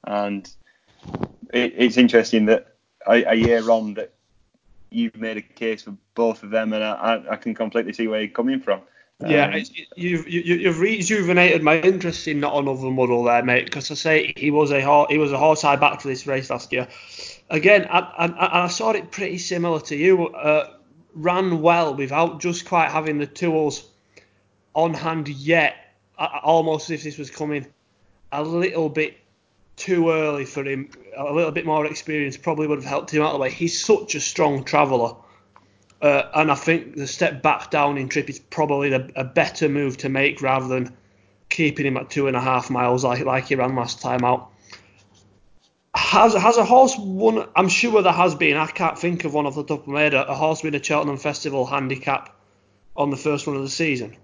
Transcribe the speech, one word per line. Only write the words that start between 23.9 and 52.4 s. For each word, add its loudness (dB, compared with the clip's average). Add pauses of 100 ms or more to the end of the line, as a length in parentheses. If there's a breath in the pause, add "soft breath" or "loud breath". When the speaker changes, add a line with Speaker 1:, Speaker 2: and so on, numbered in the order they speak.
Speaker 2:
on 0
hand -4
yet. 0 (420)
I, -4
I, -8
almost 0
as -6
if -14
this -12
was -12
coming -6 (680)
a -6
little -2
bit -4 (580)
too 0
early 0
for -8
him. -6 (260)
A -6
little 2
bit -6
more 0
experience -6
probably -2
would 0
have -10
helped -6
him 2
out 2
of -2
the -4
way. -2
He's -4
such 2
a -6
strong 0
traveller. 2 (840 soft breath)
Uh, 2
and 2
I 4
think -2
the -8
step -4
back -2
down 0
in -6
trip -4
is -12
probably -2
the, -2
a -6
better 0
move -2
to -6
make 0
rather 0
than -4 (540 soft breath)
keeping 0
him 0
at -8
two 0
and 0
a 2
half 0
miles 2
like, 0
like -2
he 0
ran 0
last -6
time -2
out. 0 (1400 loud breath)
Has, 4
has 4
a 4
horse 6
won? 0
I'm 4
sure 2
there 4
has 2
been. 2
I 0
can't -4
think -4
of -4
one 0
off -6
the -6
top -6
of -16
my -2
head. 2
A, 0
a -4
horse -2
win -4
a -4
Cheltenham -2
Festival -4
handicap -4 (600)